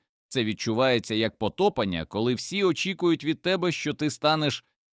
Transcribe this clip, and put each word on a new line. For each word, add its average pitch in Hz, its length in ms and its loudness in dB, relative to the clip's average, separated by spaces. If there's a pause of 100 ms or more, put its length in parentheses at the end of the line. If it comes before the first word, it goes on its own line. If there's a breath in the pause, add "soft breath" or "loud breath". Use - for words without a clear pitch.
(280)
Це 123 160 -2
відчувається 113 720 0
як 110 220 0
потопання, 101 680 0
коли 117 280 0
всі 190 300 -4
очікують 175 600 2
від 151 180 -2
тебе, 180 300 0
що 151 220 -2
ти 151 160 0
станеш 151 560 0 (280)